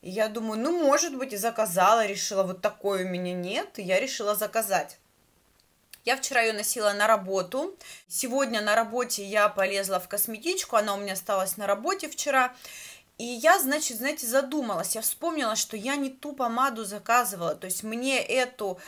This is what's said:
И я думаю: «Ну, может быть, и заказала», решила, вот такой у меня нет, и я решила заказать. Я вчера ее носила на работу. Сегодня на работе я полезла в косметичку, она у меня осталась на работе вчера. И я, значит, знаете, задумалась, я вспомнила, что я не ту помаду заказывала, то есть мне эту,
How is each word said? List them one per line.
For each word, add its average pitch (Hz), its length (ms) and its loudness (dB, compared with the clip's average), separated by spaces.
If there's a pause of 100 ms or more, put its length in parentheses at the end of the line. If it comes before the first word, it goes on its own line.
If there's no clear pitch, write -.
И - 80 -14
я 214 180 0
думаю: 220 320 -4
«Ну, 330 240 0
может 285 340 4
быть, 254 140 -6
и 208 60 -6
заказала», 214 680 4
решила, 196 380 -2
вот 185 180 -4
такой 196 440 0
у - 20 -4
меня 180 260 -4
нет, 196 460 -6
и - 20 -8
я 185 180 2
решила 220 360 -2
заказать. 202 640 -2 (1040)
Я 254 140 2
вчера 262 240 2
ее 226 120 2
носила 208 380 0
на 208 160 2
работу. 196 680 0 (360)
Сегодня 240 520 0
на 214 140 4
работе 226 480 0
я 208 240 4
полезла 196 540 0
в - 80 -16
косметичку, 226 680 -2
она 208 200 4
у - 20 -6
меня 202 160 -6
осталась 196 440 -2
на 208 80 -6
работе 262 440 -2
вчера. 262 440 2 (640)
И 226 60 -8
я, 247 340 4
значит, 277 400 -2
знаете, 262 300 -4
задумалась, 247 680 0
я 220 60 -6
вспомнила, 285 540 -2
что - 220 -4
я 247 180 -2
не 277 140 -2
ту 285 240 -12
помаду 240 500 0
заказывала, 196 720 0
то 190 100 -12
есть 185 180 -6
мне 240 360 -2
эту, 226 580 -2 (100)